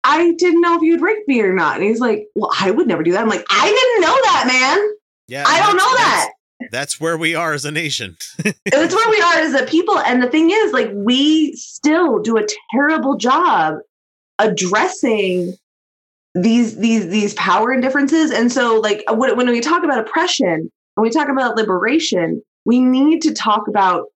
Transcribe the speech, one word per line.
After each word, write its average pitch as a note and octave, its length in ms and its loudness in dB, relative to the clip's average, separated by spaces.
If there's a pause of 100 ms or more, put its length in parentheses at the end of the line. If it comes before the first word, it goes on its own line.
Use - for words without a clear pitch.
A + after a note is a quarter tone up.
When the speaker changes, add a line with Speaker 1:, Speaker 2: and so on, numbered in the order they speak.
Speaker 1:
"I E4 340 2
didn't E4+ 240 4
know E4+ 140 2
if D#4+ 80 0
you'd E4 180 2
rape G#4 260 -2
me B3 140 2
or G3 100 2
not." E3+ 260 0
And - 60 -4
he's A3 160 0
like, A3 360 -2
"Well, - 240 -4
I F#3+ 100 0
would C4+ 180 2
never D#3+ 140 0
do E3 120 0
that." G#3 100 0
I'm A3 40 0
like, F#3+ 220 -2
"I - 220 2
didn't A#4+ 360 2
know B4+ 140 2
that, E4+ 220 2 (340)
man. G#4 140 0 (360)
Speaker 2:
Yeah, C#3 200 -6
Speaker 1:
I E4 180 2
don't F#4 120 2
Speaker 2:
that's, F#4+ 60 2
Speaker 1:
know B4+ 140 2
Speaker 2:
that's, B3 280 2 (340)
Speaker 1:
that." - 120 -18
Speaker 2:
that's C3+ 300 -8
where E3 160 -2
we E3 160 -2
are D#3+ 200 -2
as C#3 120 -6
a D3 60 -6
nation. C#3 460 -6 (260)
<laughs> - 0 - (280)
Speaker 1:
That's D#4 220 0
where A4 160 2
we G#4+ 100 2
are E4+ 180 2
as D4+ 220 -2
a - 60 -2
people. F#4+ 320 0
And B3 240 0
the B3 80 0
thing D#4+ 220 2
is, G#4+ 200 2
like, A3+ 220 -2
we C#4 600 0
still D4+ 680 0
do A3+ 160 0
a G#3+ 80 0 (260)
terrible C4+ 460 0
job A3 600 2 (600)
addressing F#3+ 1160 0 (800)
these, A3+ 420 2
these, A3 320 0
these G#3 240 -2
power G#3 400 0
indifferences. C4+ 560 0
And A#3+ 220 0
so, A#3 280 0
like, G#3 320 -2
when, A3+ 260 0
when B3 120 0
we A#3+ 100 0
talk E4 240 -2
about C#4+ 140 0 (100)
oppression, F3+ 640 -2 (220)
when G3+ 100 -2
we A3+ 60 0
talk C#4+ 200 0
about B3+ 260 -2
liberation, F#3+ 880 -2 (240)
we A#3+ 120 4
need C4 420 2
to D#4 100 0
talk G#3+ 360 -2
about F#3+ 380 0 (140)